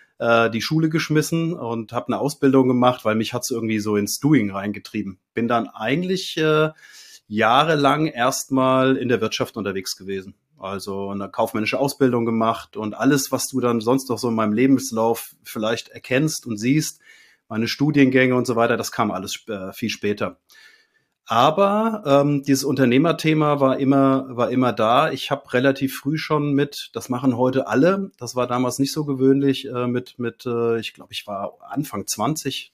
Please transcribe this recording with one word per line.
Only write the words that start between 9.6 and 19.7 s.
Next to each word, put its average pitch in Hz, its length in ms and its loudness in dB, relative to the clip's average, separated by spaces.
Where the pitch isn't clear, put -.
gewesen. 98 380 -10
Also 98 520 -8
eine 98 180 -6
kaufmännische 110 500 -2
Ausbildung 131 460 2
gemacht 113 520 -2
und 104 180 -6
alles, 135 360 0
was 123 180 -4
du 131 120 -4
dann 117 200 0
sonst 131 280 0
noch 113 100 -4
so 120 100 -4
in 113 60 -2
meinem 107 200 0
Lebenslauf 117 880 0
vielleicht 113 460 -6
erkennst 135 560 -2
und 113 100 -6
siehst, 135 440 -2
meine 113 200 -2
Studiengänge 131 640 2
und 123 120 0
so 120 100 -2
weiter, 117 200 2
das 113 140 -6
kam 107 220 -2
alles 95 260 -8
sp-, - 140 -14
äh, 98 200 -10